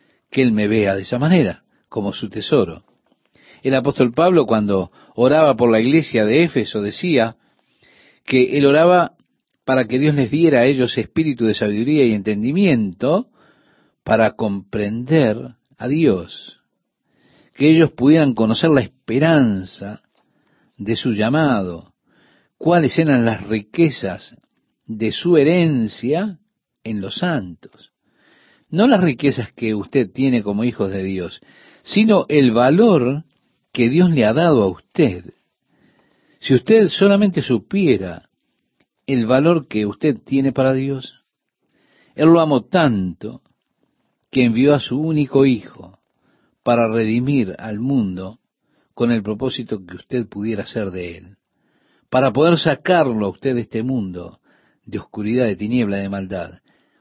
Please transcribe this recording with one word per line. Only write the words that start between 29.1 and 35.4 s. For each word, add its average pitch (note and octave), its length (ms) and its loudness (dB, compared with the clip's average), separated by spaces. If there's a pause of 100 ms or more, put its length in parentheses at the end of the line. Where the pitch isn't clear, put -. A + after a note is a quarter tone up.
que A2 220 -4
usted G#2 360 -2
tiene B2+ 320 0
como G2+ 200 -4
hijos A2+ 280 -4
de F#2+ 120 -6
Dios, F#2 380 -8 (420)
sino G#3+ 440 2
el C#3 240 4
valor C#3+ 720 2 (480)
que A#2+ 180 0
Dios F3 220 4
le C3+ 140 2
ha A2 80 2
dado D3 300 2
a G2 40 2
usted. F2+ 640 -2 (1080)